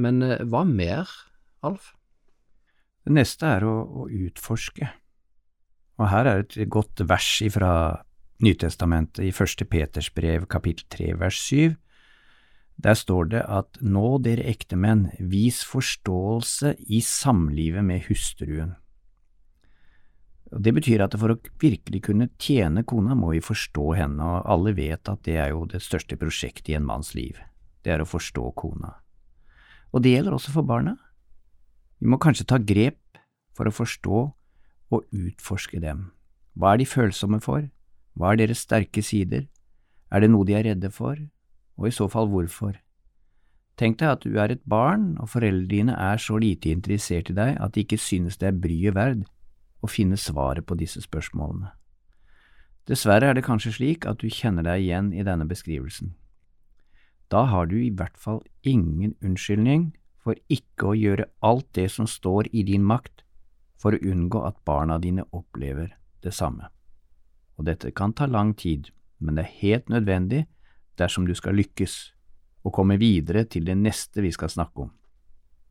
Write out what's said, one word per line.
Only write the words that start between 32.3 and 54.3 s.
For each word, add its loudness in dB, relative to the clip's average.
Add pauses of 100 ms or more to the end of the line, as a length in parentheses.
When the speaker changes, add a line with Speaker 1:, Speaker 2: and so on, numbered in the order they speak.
Speaker 2:
ta 4
grep 0 (380)
for -4
å -2
forstå -2 (680)
og 0
utforske -8
dem. -8 (440)
Hva 4
er 2
de 0
følsomme 0
for? -2 (480)
Hva 2
er 4
deres -2
sterke 0
sider? -2 (640)
Er 6
det 8
noe 6
de 2
er 2
redde -4
for? -6 (560)
Og -2
i -2
så 0
fall 0
hvorfor? -4 (1000)
Tenk 2
deg 4
at -8
du -2
er 2
et -6
barn, 2
og -8
foreldrene 2
dine 2
er 0
så -2
lite 2
interessert -2
i -4
deg 0
at -4
de 2
ikke -2
synes -2
det 0
er 0
bryet 0
verd 0 (580)
å -6
finne 2
svaret -4
på -4
disse -6
spørsmålene. -6 (1200)
Dessverre 6
er 4
det -2
kanskje 0
slik -2
at -6
du -4